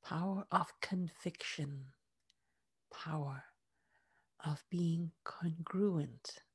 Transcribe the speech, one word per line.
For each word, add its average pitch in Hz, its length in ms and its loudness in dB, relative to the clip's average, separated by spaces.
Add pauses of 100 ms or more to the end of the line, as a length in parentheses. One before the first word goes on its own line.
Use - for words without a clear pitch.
power 190 480 0
of 180 300 4
conviction, 160 1040 -2 (1080)
power 143 520 -4 (1000)
of 151 260 -2
being 170 420 2 (120)
congruent 165 1160 0 (140)